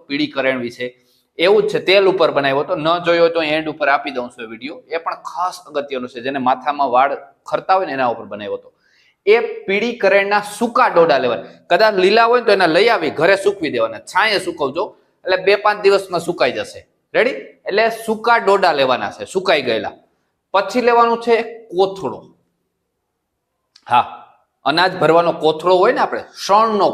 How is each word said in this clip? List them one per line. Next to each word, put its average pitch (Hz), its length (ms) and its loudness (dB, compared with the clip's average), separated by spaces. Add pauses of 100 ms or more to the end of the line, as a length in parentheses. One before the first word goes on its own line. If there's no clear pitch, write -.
પીળી 143 280 -4
કરણ 131 300 -2
વિશે, 123 200 -10 (540)
એવું 202 240 4
જ - 80 -2
છે, 156 160 -2
તેલ 196 240 4
ઉપર 160 200 2
બનાવ્યો 139 320 0
હતો. 185 120 -6
ન 156 120 -4 (180)
જોયો 170 200 2
હોય 165 100 2
તો 170 60 0 (140)
એન્ડ 160 180 -4
ઉપર 151 160 -4
આપી 143 260 0
દઉં 123 160 -6
છું 123 140 -16
એ - 60 -12
વીડિયો, 127 260 -14 (160)
એ 165 120 -2
પણ 175 240 -8
ખાસ 180 260 -6 (120)
અગત્યનો 135 460 -6
છે, 123 120 -14
જેને 139 220 -4
માથામાં 139 480 -2
વાળ 139 180 4 (360)
ખરતા 170 280 0
હોય 185 120 -2
ને 139 80 -6
એના 131 160 0
ઉપર 110 180 -12
બનાવ્યો 101 260 -8
હતો. - 120 -16 (560)
એ 214 100 6 (320)
પીળી 208 340 -2
કરણના 202 420 2 (140)
સૂકા 233 320 2
ડોડા 165 340 4
લેવાના. 120 280 -4 (180)
કદાચ 175 340 4
લીલા 220 260 6
હોય 240 120 4
ને 226 60 -8
તો 208 100 6
એના 175 180 2
લઈ 214 140 4
આવી 175 300 0
ઘરે 180 160 4 (100)
સૂકવી 180 300 -2
દેવાના, 113 360 -4
છાંયે 202 340 0
સૂકવજો, 156 380 -4 (420)
એટલે 185 200 0
બે 196 80 4 (100)
પાંચ 208 220 0
દિવસમાં 190 420 2
સુકાઈ 147 300 0
જશે. 98 240 -10 (320)
રેડી? 214 220 0 (320)
એટલે 196 160 0 (220)
સૂકા 226 340 0
ડોડા 190 400 2
લેવાના 120 380 0
છે, 104 160 -10
સુકાઈ 175 340 0
ગયેલા. 107 280 -4 (580)
પછી 202 340 0
લેવાનું 233 380 4
છે 226 100 2 (380)
કોથળો. 175 460 -2 (1700)
હા, 120 180 2 (600)
અનાજ 175 360 0
ભરવાનો 165 300 4 (120)
કોથળો 160 380 2
હોય 233 160 2
ને 262 60 0
આપણે, 123 200 -4 (220)
શણનો 208 480 2